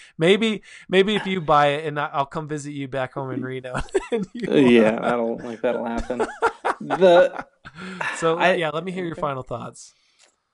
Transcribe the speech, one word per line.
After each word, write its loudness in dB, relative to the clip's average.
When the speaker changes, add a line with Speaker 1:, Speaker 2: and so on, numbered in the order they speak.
Speaker 1:
Maybe, 2
maybe 4
if -2
you -2
buy 4
it -2
and -4
I, -2
I'll -2
come -8
visit -8
you -8
back -6
home -6
in -6
Reno. -10
<laughs> -4
And -2
you -8
Speaker 2:
Uh, 0
yeah, 6
that'll, -2
like, -12
that'll -2
happen. -4
The 4
Speaker 1:
So, 0
Speaker 2:
I 2
Speaker 1:
yeah, -2
let -6
me -8
hear -8
your -6
Speaker 2:
okay. -12
Speaker 1:
final -4
thoughts. -12